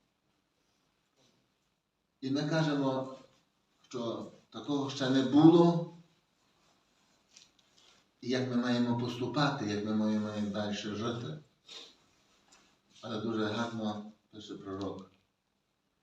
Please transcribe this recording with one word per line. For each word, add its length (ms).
І 100
ми 120
кажемо, 760
що 440
такого 400
ще 200
не 120
було, 720
і 80
як 220
ми 60
маємо 420
поступати, 680
як 180
ми 100
маємо 560
далі 240
жити. 640
Але 200
дуже 240
гарно 680
пише 240
пророк. 560